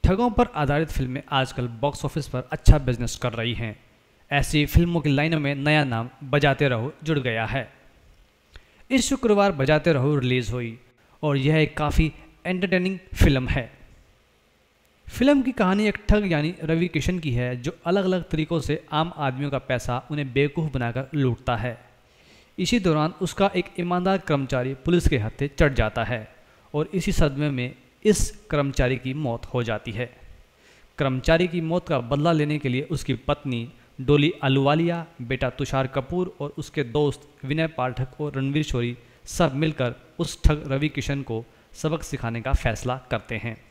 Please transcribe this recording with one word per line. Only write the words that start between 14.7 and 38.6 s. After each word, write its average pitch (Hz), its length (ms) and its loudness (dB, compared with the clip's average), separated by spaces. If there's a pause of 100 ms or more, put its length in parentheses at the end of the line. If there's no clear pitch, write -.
फिल्म 269 320 4
की 247 100 -2
कहानी 202 360 2
एक 196 100 -2 (120)
ठग 208 220 4
यानी 156 320 0
रवि 165 240 0
किशन 170 320 -2
की 151 120 -4
है, 123 300 -2
जो 151 240 -8
अलग-अलग 185 440 0
तरीकों 160 300 -2
से - 320 -4
आम 160 260 -2
आदमियों 139 340 -4
का 135 60 -2
पैसा 123 540 -4
उन्हें 143 220 -6
बेवकूफ़ 143 400 0
बनाकर 123 320 -4 (100)
लूटता 123 400 0
है। 117 300 -6 (760)
इसी 214 200 2
दौरान 160 420 2
उसका 196 340 0
एक 180 100 0 (140)
ईमानदार 180 380 0
कर्मचारी 135 560 -2
पुलिस 170 340 2
के 147 100 4
हत्थे 113 300 -4
चढ़ 143 260 2
जाता 113 300 0
है 113 320 -6 (380)
और 151 200 -2
इसी 190 180 0
सदमे 147 380 2
में 127 260 -4 (300)
इस - 440 2
कर्मचारी 135 480 0
की 131 160 -6
मौत 131 320 -4
हो 123 180 -2
जाती 110 280 -6
है। 117 260 -8 (800)
कर्मचारी 151 500 2
की 165 140 -2
मौत 165 260 -2
का 143 120 0
बदला 143 320 0
लेने 151 280 0
के 135 100 -2
लिए 127 120 0
उसकी 143 320 -4
पत्नी 123 600 -4 (280)
डोली 147 320 6 (100)
अहलूवालिया, 151 640 2 (160)
बेटा 127 280 -2
तुषार 135 380 -2
कपूर 175 520 -4
और 143 180 -8
उसके 151 260 -6
दोस्त 135 600 -2
विनय 156 220 0
पाठक 127 540 -4
और 143 140 -6
रणवीर 139 280 0